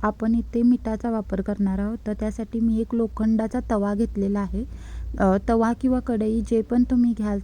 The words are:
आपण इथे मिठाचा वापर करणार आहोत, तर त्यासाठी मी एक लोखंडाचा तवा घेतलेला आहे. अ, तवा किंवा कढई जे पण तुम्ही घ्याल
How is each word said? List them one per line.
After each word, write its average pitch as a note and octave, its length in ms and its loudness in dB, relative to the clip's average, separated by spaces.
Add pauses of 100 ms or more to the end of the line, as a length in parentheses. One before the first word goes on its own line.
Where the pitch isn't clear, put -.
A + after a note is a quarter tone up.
आपण A3 320 0
इथे A#3 260 -2
मिठाचा A#3+ 480 2
वापर G3+ 320 -2
करणार G3 380 -2
आहोत, G#3+ 180 -4 (100)
तर G#3+ 60 -2
त्यासाठी A3 460 -6
मी A3+ 220 2
एक A#3 140 -4
लोखंडाचा A3 640 0 (120)
तवा G3+ 220 2
घेतलेला G3+ 460 0
आहे. G3 260 -4 (540)
अ, F#3+ 180 6 (120)
तवा A3+ 240 4
किंवा B3+ 260 0
कढई A3 420 0
जे A3+ 200 2
पण A#3+ 220 2
तुम्ही A#3+ 340 4
घ्याल G#3 260 0